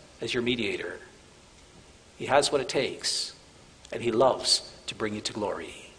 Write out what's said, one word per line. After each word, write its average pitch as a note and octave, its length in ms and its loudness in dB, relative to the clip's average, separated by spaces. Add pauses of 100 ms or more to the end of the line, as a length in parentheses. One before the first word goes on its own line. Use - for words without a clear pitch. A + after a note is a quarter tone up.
(200)
as A#2 140 -2
your B2 80 2
mediator. F#2+ 560 -2 (1160)
He A#2+ 100 -6
has C#3+ 240 6
what C#3+ 100 2
it B2 80 -4
takes, - 640 -2 (600)
and A2+ 100 -6
he A#2 80 2
loves A#2 520 4 (260)
to - 80 -8
bring G#2+ 180 -2
you G#2+ 60 -6
to - 120 -6
glory. E2 680 -6